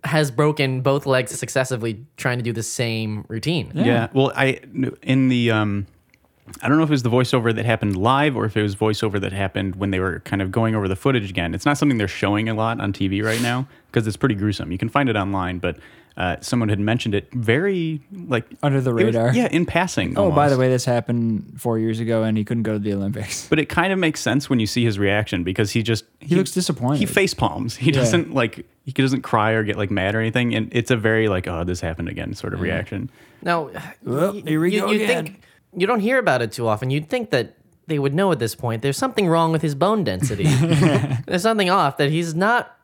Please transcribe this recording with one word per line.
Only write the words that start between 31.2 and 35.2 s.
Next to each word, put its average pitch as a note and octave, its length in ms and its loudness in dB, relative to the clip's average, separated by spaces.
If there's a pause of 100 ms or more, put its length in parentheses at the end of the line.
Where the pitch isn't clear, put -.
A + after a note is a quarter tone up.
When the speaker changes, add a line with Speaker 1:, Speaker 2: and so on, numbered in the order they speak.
Speaker 3:
like, G2+ 220 0
"Oh, E2+ 160 -4
this F2+ 160 -4
happened E2+ 300 -6
again" - 240 -8
sort - 180 -8
of F#2+ 80 -6
Speaker 2:
Yeah. F2+ 140 -2
Speaker 3:
reaction. G2 360 -6 (320)
Speaker 1:
Now, E3+ 280 -2 (340)
Speaker 2:
Well, E3 300 0
Speaker 1:
y-, G#3 120 -10
Speaker 2:
here D#3 140 0
we F3 140 2
Speaker 1:
you, G#3 80 2
Speaker 2:
go G3+ 100 0
Speaker 1:
you G#3+ 100 2
Speaker 2:
again. A3 220 0